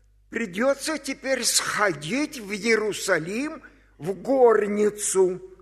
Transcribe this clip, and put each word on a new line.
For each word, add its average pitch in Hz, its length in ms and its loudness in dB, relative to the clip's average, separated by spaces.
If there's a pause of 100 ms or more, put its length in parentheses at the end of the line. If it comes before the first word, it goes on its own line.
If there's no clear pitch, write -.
(300)
придется 247 680 -2
теперь 269 460 -4
сходить 208 960 -2
в 202 120 -10
Иерусалим, 214 1120 -2 (340)
в 160 180 -6
горницу, 208 1300 2 (220)